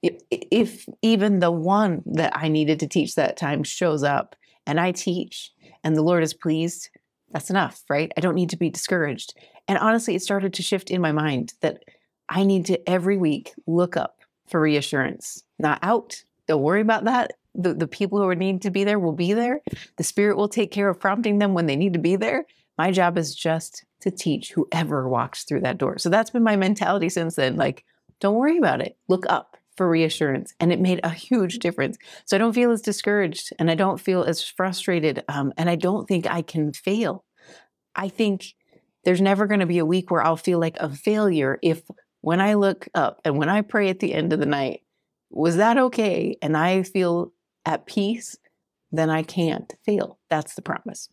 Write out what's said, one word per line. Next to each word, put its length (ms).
If, 280
if 560
even 380
the 120
one 560
that 300
I 120
needed 320
to 60
teach 280
that 220
time 260
shows 400
up 340
and 120
I 140
teach 600
and 140
the 60
Lord 200
is 120
pleased, 560
that's 200
enough, 380
right? 280
I 40
don't 140
need 160
to 60
be 120
discouraged. 680
And 120
honestly, 360
it 80
started 320
to 80
shift 280
in 100
my 120
mind 500
that 200
I 160
need 220
to 220
every 280
week 360
look 300
up 240
for 120
reassurance, 840
not 240
out. 420
Don't 160
worry 180
about 240
that. 280
The, 200
the 120
people 320
who 160
need 280
to 80
be 140
there 140
will 140
be 220
there. 260
The 80
Spirit 320
will 120
take 220
care 180
of 100
prompting 400
them 140
when 140
they 100
need 160
to 60
be 180
there. 300
My 120
job 280
is 160
just 500
to 100
teach 420
whoever 560
walks 360
through 160
that 180
door. 200
So 100
that's 220
been 120
my 140
mentality 540
since 240
then. 220
Like, 280
don't 180
worry 200
about 240
it. 160
Look 200
up 300
for 120
reassurance. 680
And 140
it 80
made 220
a 80
huge 480
difference. 400
So 120
I 20
don't 160
feel 160
as 100
discouraged 800
and 120
I 40
don't 260
feel 240
as 180
frustrated. 840
Um, 300
and 100
I 80
don't 320
think 180
I 140
can 320
fail. 520
I 140
think 460
there's 160
never 260
gonna 200
be 120
a 80
week 240
where 120
I'll 140
feel 240
like 180
a 100
failure 760
if 200
when 200
I 140
look 400
up 300
and 120
when 120
I 140
pray 260
at 100
the 160
end 180
of 60
the 80
night, 360
"Was 280
that 200
okay?" 640
and 160
I 280
feel 480
at 180
peace, 520
then 180
I 140
can't 480
fail. 360
That's 240
the 80
promise. 500